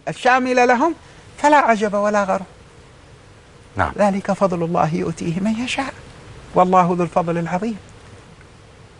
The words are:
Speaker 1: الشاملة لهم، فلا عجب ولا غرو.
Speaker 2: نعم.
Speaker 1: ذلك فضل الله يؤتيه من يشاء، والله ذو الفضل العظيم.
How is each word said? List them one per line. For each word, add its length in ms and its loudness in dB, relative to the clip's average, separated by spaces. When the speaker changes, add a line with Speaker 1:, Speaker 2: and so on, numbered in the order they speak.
Speaker 1:
الشاملة 580 2
لهم، 300 2
فلا 200 4
عجب 360 2
ولا 300 0
غرو. 220 -4
Speaker 2:
نعم. 220 0
Speaker 1:
ذلك 340 0
فضل 320 0
الله 320 0
يؤتيه 440 -4
من 120 -2
يشاء، 420 -6
والله 420 4
ذو 60 -2
الفضل 340 -2
العظيم. 400 -6